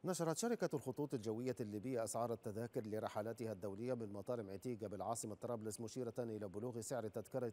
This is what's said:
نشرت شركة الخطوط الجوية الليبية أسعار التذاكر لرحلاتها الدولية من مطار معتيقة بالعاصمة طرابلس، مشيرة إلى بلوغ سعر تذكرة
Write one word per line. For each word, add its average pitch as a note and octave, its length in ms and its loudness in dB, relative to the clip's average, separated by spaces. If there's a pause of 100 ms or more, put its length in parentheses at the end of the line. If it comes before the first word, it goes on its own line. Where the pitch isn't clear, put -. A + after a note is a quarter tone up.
نشرت E3 320 4
شركة A3+ 380 4
الخطوط C#3+ 400 0
الجوية A#2 460 0
الليبية A2 440 0
أسعار A#2 280 2
التذاكر A2+ 540 -2
لرحلاتها G#2+ 640 0
الدولية G#2 420 -2
من A2+ 180 -4
مطار A2+ 300 -2
معتيقة G2+ 440 -4
بالعاصمة G2+ 480 0
طرابلس، A2+ 460 -2
مشيرة A#2 380 -2
إلى G#2+ 300 0
بلوغ A2 320 -2
سعر A2 280 0
تذكرة A#2 440 0